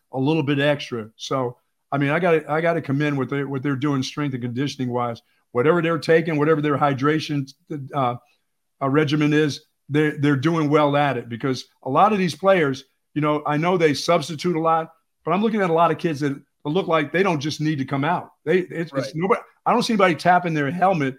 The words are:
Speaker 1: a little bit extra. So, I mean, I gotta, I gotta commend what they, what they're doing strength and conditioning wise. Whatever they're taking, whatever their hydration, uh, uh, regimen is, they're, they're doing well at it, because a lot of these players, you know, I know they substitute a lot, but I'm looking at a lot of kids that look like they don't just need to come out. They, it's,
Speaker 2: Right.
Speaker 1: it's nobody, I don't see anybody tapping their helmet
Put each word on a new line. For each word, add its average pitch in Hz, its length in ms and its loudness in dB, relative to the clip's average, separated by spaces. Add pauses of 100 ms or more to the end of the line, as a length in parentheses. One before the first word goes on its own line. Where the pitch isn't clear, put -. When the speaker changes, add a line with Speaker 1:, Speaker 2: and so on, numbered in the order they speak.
(120)
Speaker 1:
a 131 80 -6
little 156 240 0
bit 139 160 0
extra. 139 560 -2
So, 131 400 -6 (340)
I 139 80 -2
mean, 139 120 0
I 165 100 0
gotta, 165 280 2
I 151 120 -2
gotta 165 220 0
commend 143 360 -2
what 123 120 -4
they, 143 120 -2
what 135 220 -6
they're 143 100 -2
doing 135 300 -2
strength 147 300 -6
and 120 80 -8
conditioning 127 500 -4
wise. 120 280 -4 (320)
Whatever 156 300 4
they're 165 160 0
taking, 165 400 2
whatever 151 220 4
their 147 180 0
hydration, 143 760 0 (420)
uh, 123 220 -2 (640)
uh, 135 80 0
regimen 151 420 2
is, 151 300 0 (260)
they're, 151 300 0
they're 143 180 2
doing 156 340 0
well 147 260 4
at 143 200 0
it, 117 120 -8
because 120 380 -6 (160)
a 131 80 -8
lot 180 220 4
of 208 60 2
these 180 160 0
players, 165 500 2 (300)
you 151 60 -2
know, 151 240 0
I 147 120 -2
know 175 200 2
they 165 180 4
substitute 170 600 -2
a 156 40 -2
lot, 160 300 0 (340)
but - 80 -2
I'm 196 100 0
looking 220 200 0
at 180 80 0
a 165 40 2
lot 165 160 4
of 156 80 -4
kids 156 220 -4
that 143 200 -4 (240)
look 160 220 -2
like 160 260 0
they 175 100 2
don't 170 180 0
just 147 200 -6
need 156 180 -2
to 135 60 -4
come 139 200 -2
out. 156 280 -4 (120)
They, 175 160 2
it's, 165 320 -8
Speaker 2:
Right. 131 120 -4
Speaker 1:
it's 135 100 -10
nobody, 190 260 0 (260)
I 165 60 4
don't 233 100 2
see 240 100 -2
anybody 190 220 4
tapping 175 400 2
their 143 160 0
helmet 175 480 0